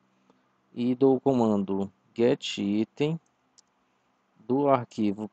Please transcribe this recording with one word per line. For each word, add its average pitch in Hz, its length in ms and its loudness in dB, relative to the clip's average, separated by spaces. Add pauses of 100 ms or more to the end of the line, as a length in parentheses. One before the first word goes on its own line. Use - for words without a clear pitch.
(760)
e 120 200 -2
dou 135 220 4
o 127 40 -8
comando 101 720 0 (240)
get 123 420 -2
item 110 640 -2 (1300)
do 135 180 0
arquivo 107 680 0